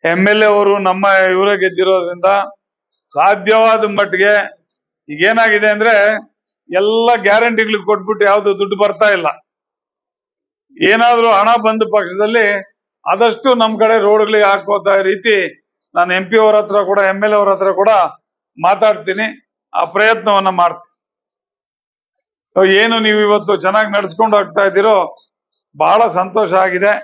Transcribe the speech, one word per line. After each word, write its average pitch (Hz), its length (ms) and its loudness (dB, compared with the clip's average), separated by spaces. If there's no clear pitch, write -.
ಎಂ 180 100 -2
ಎಲ್ 214 140 2
ಎ - 100 4
ಅವರು 202 180 2
ನಮ್ಮ 190 160 -2
ಇವರೇ 196 300 0
ಗೆದ್ದಿರೋದ್ರಿಂದ 185 680 -2
ಸಾಧ್ಯವಾದ 214 720 2
ಮಟ್ಟಿಗೆ 202 360 0
ಈಗೇನಾಗಿದೆ 214 600 0
ಅಂದ್ರೆ 220 200 0
ಎಲ್ಲ 226 280 0
ಗ್ಯಾರಂಟಿಗಳು 220 520 0
ಕೊಟ್ಬಿಟ್ಟು 208 420 -4
ಯಾವ್ದು 202 200 0
ದುಡ್ಡು 202 220 -4
ಬರ್ತಾ 208 340 0
ಇಲ್ಲ. 165 120 -4
ಏನಾದ್ರೂ 233 360 2
ಹಣ 208 100 2
ಬಂದ 220 160 0
ಪಕ್ಷದಲ್ಲಿ 208 500 0
ಆದಷ್ಟು 226 360 0
ನಮ್ 220 180 0
ಕಡೆ 226 160 2
ರೋಡ್ಗಳಿಗೆ 214 440 2
ಹಾಕೋತಾ 196 440 -2
ರೀತಿ 214 240 -2
ನಾನು 180 220 0
ಎಂ 190 120 -4
ಪಿ 226 140 0
ಅವ್ರ 214 160 4
ಹತ್ರ 208 180 -2
ಕೂಡ, 202 100 0
ಎಂ 196 160 -6
ಎಲ್ 214 100 0
ಎ - 40 2
ಅವ್ರ 196 140 0
ಹತ್ರ 190 160 -2
ಕೂಡ 202 100 2
ಮಾತಾಡ್ತೀನಿ, 202 640 -2
ಆ - 20 0
ಪ್ರಯತ್ನವನ್ನ 196 560 0
ಮಾಡ್ತೀನಿ. 170 300 -2
ಏನು 226 160 0
ನೀವು 214 200 0
ಇವತ್ತು 208 260 0
ಚೆನ್ನಾಗಿ 208 320 0
ನಡ್ಸ್ಕೊಂಡು 202 420 -2
ಹೋಗ್ತಾ 196 320 -2
ಇದ್ದೀರೋ, 202 260 2
ಬಹಳ 180 180 2
ಸಂತೋಷ 190 320 -4
ಆಗಿದೆ. 185 280 0